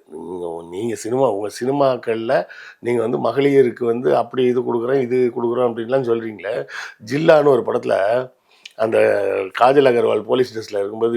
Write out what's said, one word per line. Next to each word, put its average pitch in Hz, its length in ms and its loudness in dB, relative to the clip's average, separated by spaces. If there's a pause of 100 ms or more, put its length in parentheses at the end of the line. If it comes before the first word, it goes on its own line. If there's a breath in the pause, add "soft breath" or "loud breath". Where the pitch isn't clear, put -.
(160)
நீங்க, 87 320 -8 (240)
நீங்க 110 220 -4
சினிமா, 127 320 0 (100)
உங்க 104 120 -6 (120)
சினிமாக்கள்ல 123 720 -2 (520 loud breath)
நீங்க 120 200 0
வந்து 131 120 -2 (100)
மகளிருக்கு 135 640 2
வந்து 123 240 -2
அப்படி 123 280 -2
இது 123 180 2
கொடுக்குறோம், 123 440 0
இது 123 120 0 (180)
கொடுக்குறோம் 120 320 0
அப்படின்லாம் 117 420 -2
சொல்றீங்களே. 110 440 -4 (560 loud breath)
ஜில்லான்னு 147 460 4
ஒரு 110 120 -2
படத்துல 117 280 -2 (880 loud breath)
அந்த 110 140 2 (600)
காஜல் 135 320 6
அகர்வால் 110 380 0
போலீஸ் 123 240 0
ட்ரெஸ்ல 107 280 -6
இருக்கும்போது 110 360 -2